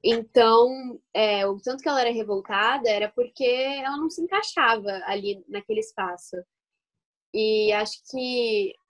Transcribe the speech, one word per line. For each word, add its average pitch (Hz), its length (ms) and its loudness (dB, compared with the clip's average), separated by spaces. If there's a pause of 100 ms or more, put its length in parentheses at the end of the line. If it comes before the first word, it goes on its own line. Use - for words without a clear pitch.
Então, 233 960 4 (140)
é, 208 320 2
o 196 140 -4
tanto 262 240 -6
que 320 60 0
ela 277 120 2
era 233 100 2
revoltada 220 800 -2
era 208 200 0
porque 247 340 -4
ela 269 540 -2
não 311 120 -2
se 330 120 -8
encaixava 233 840 0
ali 196 420 -6
naquele 208 340 -4
espaço. 180 560 -8 (960)
E 214 400 2
acho 214 260 -4 (100)
que 240 640 -2 (160)